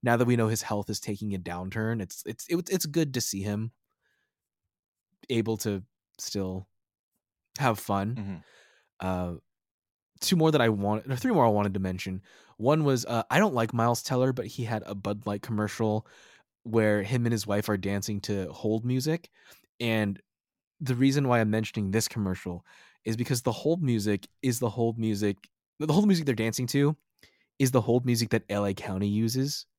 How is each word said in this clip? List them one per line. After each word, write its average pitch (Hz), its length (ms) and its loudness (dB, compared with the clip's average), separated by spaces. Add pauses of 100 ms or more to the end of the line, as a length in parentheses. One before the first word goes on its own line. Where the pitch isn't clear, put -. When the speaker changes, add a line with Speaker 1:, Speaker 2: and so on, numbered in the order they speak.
Speaker 1:
now 120 100 4
that 120 80 4
we 120 120 4
know 113 120 2
his 110 140 0
health 104 260 -4
is 104 120 -6
taking 104 340 -6
a 92 40 -4
downturn, 95 640 -4
it's, - 240 -10
it's, - 240 -10
it, 175 220 -2
it's 185 160 -2
good 147 260 0
to 127 80 -2
see 98 220 -4
him 107 300 -4 (1600)
able 110 300 0
to 101 240 -2 (360)
still 95 480 -6 (920)
have 123 200 2
fun. 107 360 -2
Speaker 2:
Mm-hmm. 98 220 -8 (640)
Speaker 1:
Uh, 90 340 -2 (880)
two - 160 2
more 160 160 6
that 143 100 6
I 113 80 6
want-, 104 400 0
or 131 60 0
three 254 160 0
more 156 120 6
I 113 60 8
wanted 104 240 2
to 98 60 0
mention. 92 420 -4 (340)
One 151 280 2
was, 131 200 2
uh, 113 260 -2
I 139 80 4
don't 202 140 4
like 117 220 0
Miles 117 280 2
Teller, 131 300 0
but 127 140 -6
he 127 180 -8
had 110 220 -4
a 101 80 -10
Bud 101 320 -6
Light 104 160 -4
commercial 107 640 -2 (560)
where 107 400 2
him 120 240 0
and 117 60 2
his 104 140 -2
wife 101 220 0
are 107 80 2
dancing 98 460 -4
to 95 280 -4
hold 110 340 -2
music. 131 440 -2 (500)
And 110 420 0 (600)
the 131 140 0
reason 135 340 2
why 120 120 6
I'm 110 100 4
mentioning 107 400 -2
this 110 180 2
commercial 92 560 -4 (400)
is 113 120 -2
because 120 260 -2
the 170 100 0
hold 165 300 -2
music 107 440 0 (140)
is 123 180 0
the 120 120 0
hold 117 280 0
music, 104 380 0 (420)
the 151 140 0
hold 208 140 4
music 175 200 4
they're 131 80 2
dancing 113 340 -2
to 143 280 2 (640)
is 131 120 4
the 127 100 6
hold 120 260 2
music 117 240 2
that 113 180 2
L 101 160 0
A 101 100 0
County 98 340 -4
uses 117 580 -2 (120)